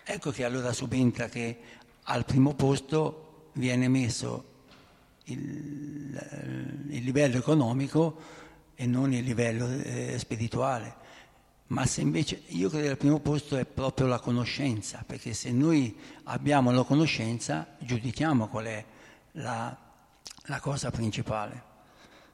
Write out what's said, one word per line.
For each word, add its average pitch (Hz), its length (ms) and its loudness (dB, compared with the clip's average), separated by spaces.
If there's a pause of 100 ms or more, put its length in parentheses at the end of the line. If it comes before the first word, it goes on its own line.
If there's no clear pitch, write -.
Ecco 202 280 -6
che 123 140 -4
allora 123 280 -2
subentra 123 560 2
che 117 320 -6 (440)
al 127 200 0
primo 135 300 4
posto - 960 0
viene 127 360 0
messo 123 680 0 (680)
il, 143 1600 -10
il 139 160 -6
livello 131 320 4
economico 139 1000 2 (380)
e 123 120 -4
non 127 260 2
il 123 120 0
livello, 117 440 0
eh, 123 500 -4
spirituale. 120 880 -4 (640)
Ma 131 160 0
se - 160 0
invece, 160 460 0
io 175 240 0
credo 151 140 -2
che 143 80 0
al 135 40 -2
primo 147 240 4
posto 143 360 0
è 123 100 0
proprio 131 400 0
la 123 140 2
conoscenza, 120 840 -2
perché 113 280 -8
se 127 180 -4
noi 139 440 4 (280)
abbiamo 131 460 4
la 127 120 6
conoscenza 135 960 0
giudichiamo 123 680 0
qual 110 160 -6
è 110 200 -8 (480)
la, 120 440 -6 (680)
la 135 160 -6
cosa 139 300 -4
principale. 110 720 -4 (720)